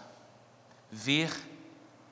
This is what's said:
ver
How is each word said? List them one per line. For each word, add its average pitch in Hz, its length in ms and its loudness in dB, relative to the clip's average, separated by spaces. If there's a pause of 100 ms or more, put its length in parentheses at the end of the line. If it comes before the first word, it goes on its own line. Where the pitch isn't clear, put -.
(880)
ver 143 460 4 (760)